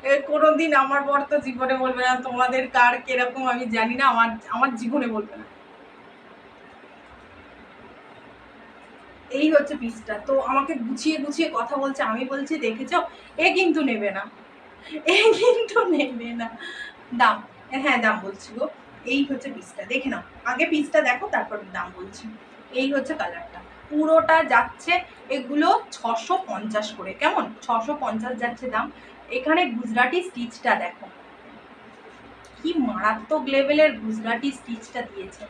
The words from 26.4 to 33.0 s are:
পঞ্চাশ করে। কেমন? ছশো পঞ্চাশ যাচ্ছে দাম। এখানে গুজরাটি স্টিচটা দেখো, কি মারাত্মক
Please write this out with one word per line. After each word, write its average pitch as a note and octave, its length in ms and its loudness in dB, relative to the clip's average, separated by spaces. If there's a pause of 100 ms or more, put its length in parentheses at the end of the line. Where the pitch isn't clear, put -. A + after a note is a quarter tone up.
পঞ্চাশ G#3+ 460 -6
করে। F#3 220 -10
কেমন? D4 480 0
ছশো A#3 380 -2
পঞ্চাশ A3+ 380 -4
যাচ্ছে A#3+ 320 -6
দাম। A#3 220 -2 (380)
এখানে D4+ 360 2
গুজরাটি B3 560 0
স্টিচটা A#3+ 520 -4
দেখো, A#3 320 -8 (1600)
কি E4+ 160 -2
মারাত্মক A3 680 0